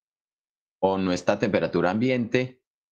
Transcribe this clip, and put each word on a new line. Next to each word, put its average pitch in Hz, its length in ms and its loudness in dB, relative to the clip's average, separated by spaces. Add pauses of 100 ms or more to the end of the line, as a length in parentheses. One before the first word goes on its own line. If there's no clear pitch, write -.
(800)
o 95 180 2
no 95 140 0
está 95 220 0
a 101 40 -4
temperatura 87 540 0
ambiente, 123 680 -2 (300)